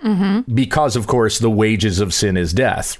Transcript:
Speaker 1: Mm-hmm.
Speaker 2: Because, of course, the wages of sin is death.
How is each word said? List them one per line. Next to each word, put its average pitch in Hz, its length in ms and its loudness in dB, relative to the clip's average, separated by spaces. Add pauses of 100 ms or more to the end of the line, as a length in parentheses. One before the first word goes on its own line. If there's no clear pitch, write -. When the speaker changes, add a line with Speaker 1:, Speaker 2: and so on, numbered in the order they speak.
Speaker 1:
Mm-hmm. 208 520 0
Speaker 2:
Because, 131 420 0
of 110 100 -4
course, 117 320 0
the 113 120 2
wages 107 500 2
of 95 140 -2
sin 98 240 0
is 82 160 -2
death. 104 460 -2